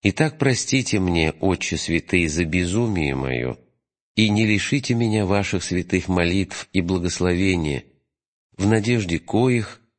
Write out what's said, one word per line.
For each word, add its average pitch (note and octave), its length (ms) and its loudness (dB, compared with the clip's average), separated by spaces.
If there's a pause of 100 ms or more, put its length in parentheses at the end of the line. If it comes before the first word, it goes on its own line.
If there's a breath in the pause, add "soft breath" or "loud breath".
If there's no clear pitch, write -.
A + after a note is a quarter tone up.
Итак, D3 340 0
простите C3 600 0
мне, E2+ 320 2
Отче F2+ 460 -2
святые, E2 520 0
за E2 160 -2
безумие F2+ 680 -2
моё, B1+ 420 -4 (580)
и G#2+ 140 4
не G#2+ 160 4
лишите G#2+ 480 0
меня A2 320 2
ваших G2 380 0
святых F2+ 460 -2
молитв F2+ 640 0
и F#2+ 100 0
благословения, F2 1040 0 (680)
в G2 120 0
надежде G#2+ 500 0
коих A#2 640 -2 (180)